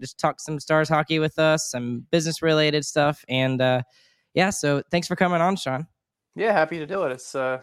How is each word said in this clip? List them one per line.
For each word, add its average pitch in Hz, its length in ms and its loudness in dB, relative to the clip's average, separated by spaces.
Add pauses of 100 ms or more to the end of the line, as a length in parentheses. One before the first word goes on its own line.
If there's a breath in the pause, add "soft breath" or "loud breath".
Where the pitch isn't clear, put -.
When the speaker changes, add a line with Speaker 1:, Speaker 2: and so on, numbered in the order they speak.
Speaker 1:
just - 180 -14
talk 151 200 -2
some 151 220 -8
Stars 156 260 2
hockey 156 320 0
with 156 200 -2
us, 156 320 2
some 120 300 -6 (100)
business-related 156 760 2
stuff, 147 440 0
and, 131 340 0
uh, 127 180 2 (540 soft breath)
yeah, 185 160 2
so 143 400 0
thanks 175 180 0
for 180 80 -4
coming 180 240 2
on, 185 160 2
Sean. 135 300 -6 (480)
Speaker 2:
Yeah, 208 180 0
happy 160 260 0
to 151 80 -8
do 185 180 -4
it. 135 80 -2
It's, - 220 -12
uh, 131 280 -2